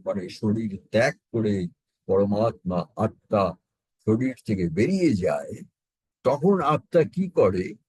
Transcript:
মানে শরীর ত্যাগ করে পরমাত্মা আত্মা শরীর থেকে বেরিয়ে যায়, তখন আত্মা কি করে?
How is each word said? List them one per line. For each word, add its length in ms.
মানে 240
শরীর 520
ত্যাগ 240
করে 340
পরমাত্মা 800
আত্মা 600
শরীর 300
থেকে 220
বেরিয়ে 460
যায়, 380
তখন 400
আত্মা 420
কি 260
করে? 440